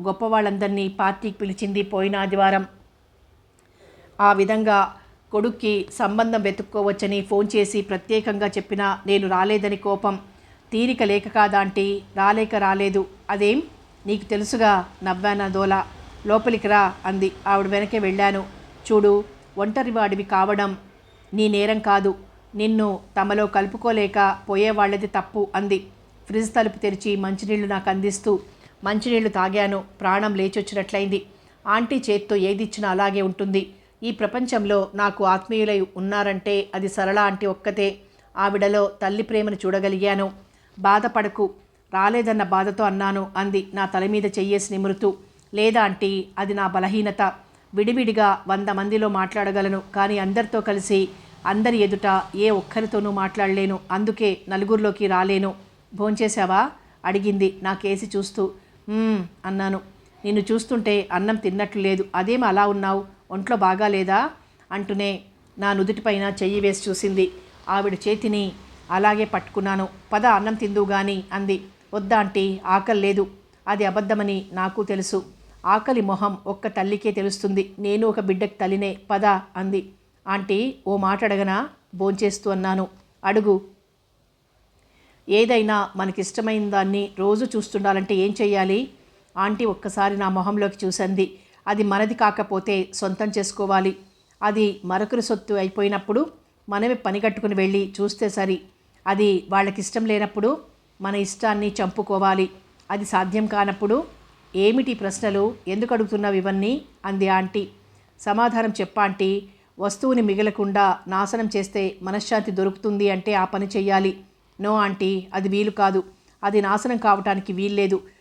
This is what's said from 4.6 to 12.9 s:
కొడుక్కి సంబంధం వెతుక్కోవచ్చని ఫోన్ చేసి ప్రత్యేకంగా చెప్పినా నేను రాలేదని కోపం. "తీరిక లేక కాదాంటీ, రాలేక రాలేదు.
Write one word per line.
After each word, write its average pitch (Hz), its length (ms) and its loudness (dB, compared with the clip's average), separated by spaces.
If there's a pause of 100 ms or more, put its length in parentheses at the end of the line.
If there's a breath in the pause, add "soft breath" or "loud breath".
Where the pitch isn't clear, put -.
కొడుక్కి 214 640 0
సంబంధం 226 480 0
వెతుక్కోవచ్చని 202 800 -2
ఫోన్ 202 340 0
చేసి 202 260 2
ప్రత్యేకంగా 208 640 -2
చెప్పినా 196 600 -2
నేను 196 220 2
రాలేదని 202 460 2
కోపం. 196 440 -2 (520 loud breath)
"తీరిక 240 320 0
లేక 202 240 2
కాదాంటీ, 196 720 2 (160)
రాలేక 214 380 2
రాలేదు. 196 500 2 (240)